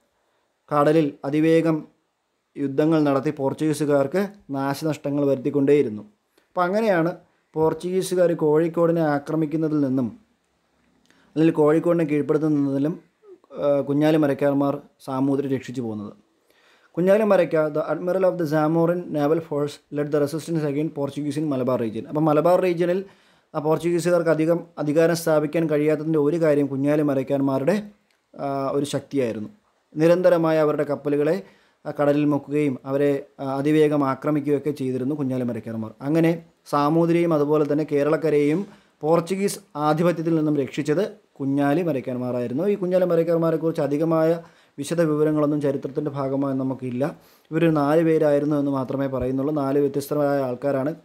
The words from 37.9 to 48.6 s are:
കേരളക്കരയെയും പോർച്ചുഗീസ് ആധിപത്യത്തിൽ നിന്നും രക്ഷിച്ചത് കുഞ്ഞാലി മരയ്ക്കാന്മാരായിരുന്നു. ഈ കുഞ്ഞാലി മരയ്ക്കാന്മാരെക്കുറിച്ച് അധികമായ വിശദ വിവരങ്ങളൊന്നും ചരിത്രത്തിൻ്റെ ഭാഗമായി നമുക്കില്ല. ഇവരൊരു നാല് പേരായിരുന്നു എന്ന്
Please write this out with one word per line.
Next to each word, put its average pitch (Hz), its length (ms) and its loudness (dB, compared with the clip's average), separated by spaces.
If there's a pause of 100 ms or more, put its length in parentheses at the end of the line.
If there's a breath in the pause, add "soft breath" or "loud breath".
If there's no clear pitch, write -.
കേരളക്കരയെയും 147 760 0 (340 loud breath)
പോർച്ചുഗീസ് 170 580 0 (160)
ആധിപത്യത്തിൽ 165 600 0
നിന്നും 151 220 0
രക്ഷിച്ചത് 147 540 -2 (280)
കുഞ്ഞാലി 143 420 0
മരയ്ക്കാന്മാരായിരുന്നു. 123 800 -4
ഈ 208 120 0
കുഞ്ഞാലി 185 300 0
മരയ്ക്കാന്മാരെക്കുറിച്ച് 165 760 0
അധികമായ 160 580 2 (400 loud breath)
വിശദ 165 220 -2
വിവരങ്ങളൊന്നും 151 600 2
ചരിത്രത്തിൻ്റെ 139 500 -4
ഭാഗമായി 139 460 -4
നമുക്കില്ല. 131 580 -4 (360 soft breath)
ഇവരൊരു 165 200 2
നാല് 151 320 2
പേരായിരുന്നു 151 520 2
എന്ന് 143 160 0